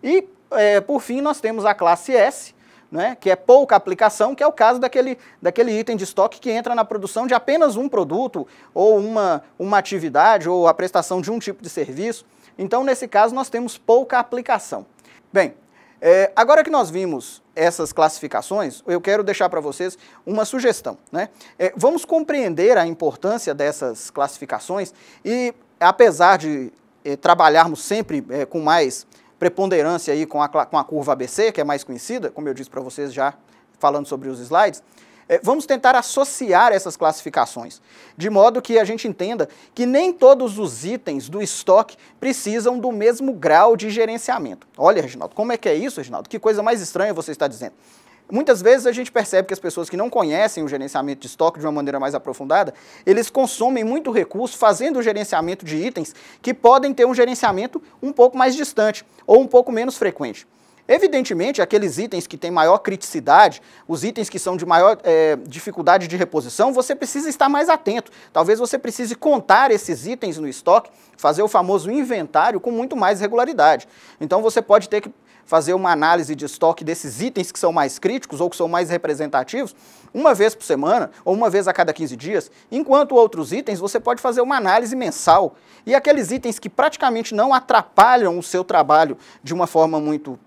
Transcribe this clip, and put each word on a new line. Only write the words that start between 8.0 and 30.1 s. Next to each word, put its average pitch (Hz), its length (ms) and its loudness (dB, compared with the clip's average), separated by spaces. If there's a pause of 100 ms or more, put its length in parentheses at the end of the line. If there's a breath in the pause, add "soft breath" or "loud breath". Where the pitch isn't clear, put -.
ou 208 260 4
uma, 202 420 -2 (160 soft breath)
uma 202 200 -2
atividade, 170 720 2
ou 180 180 2
a 165 60 6
prestação 180 480 -2
de 170 100 -6
um 233 80 -4
tipo - 240 -12
de - 60 -16
serviço. 165 560 -8 (320 soft breath)
Então, 196 260 -2
nesse 262 240 -2
caso, 220 260 2
nós 254 160 -6
temos 240 280 -8
pouca 247 420 2
aplicação. 233 680 -6 (460 soft breath)
Bem, 180 220 2 (480 soft breath)
é, 180 340 6
agora 285 260 6
que 311 80 -2
nós 262 200 0
vimos 165 520 -8 (140)
essas 165 380 -2
classificações, 156 920 -4
eu 175 140 -2
quero 202 240 -2
deixar 196 240 -2
pra 170 140 -4
vocês 147 360 -8 (280 soft breath)
uma 214 180 -4
sugestão, 233 540 -4 (140)
né? 190 180 -8 (280 soft breath)
É, 185 200 0
vamos 269 260 0
compreender 247 720 0
a 170 80 2
importância 170 680 -4
dessas 143 560 -6
classificações 147 840 -8 (320 soft breath)
e, 240 300 -4 (260)
apesar 180 600 6
de, 147 340 -8 (320)
é, 139 100 -6
trabalharmos 165 680 4
sempre, 202 480 -6
é, 139 120 -4
com 165 160 -8
mais 151 460 0 (340 soft breath)
preponderância 175 760 -2